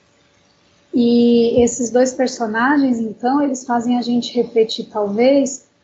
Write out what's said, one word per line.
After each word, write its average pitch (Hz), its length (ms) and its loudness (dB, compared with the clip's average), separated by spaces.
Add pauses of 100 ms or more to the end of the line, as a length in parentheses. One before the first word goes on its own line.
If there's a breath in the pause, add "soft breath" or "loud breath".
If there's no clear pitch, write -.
(960)
E 240 680 4
esses 233 300 0
dois 254 240 0
personagens, 247 840 0
então, 247 420 -2
eles 262 240 -4
fazem 240 320 -2
a 240 40 -4
gente 233 340 -4
refletir, 226 520 -2
talvez, 240 800 0 (180)